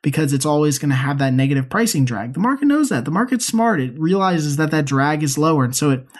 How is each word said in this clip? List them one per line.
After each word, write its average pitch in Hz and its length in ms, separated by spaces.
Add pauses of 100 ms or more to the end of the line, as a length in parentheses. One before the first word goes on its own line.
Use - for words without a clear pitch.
because 147 320
it's 139 140
always 151 320
gonna 143 160
have 135 240
that 135 160
negative 135 340
pricing 196 380
drag. 117 260
The 156 80
market 269 240
knows 285 240
that. 135 160
The - 60
market's 233 360
smart. 220 360
It 127 160
realizes 165 580
that 151 140
that 156 160
drag 143 360
is 143 140
lower, 151 280
and 123 120
so 151 140
it 131 160 (140)